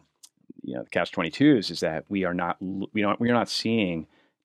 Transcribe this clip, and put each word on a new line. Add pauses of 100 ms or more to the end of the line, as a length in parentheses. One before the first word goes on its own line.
(600)
you
know,
the
catch
twenty-twos
is
that
we
are
not
l-,
we
don't,
we
are
not
seeing (380)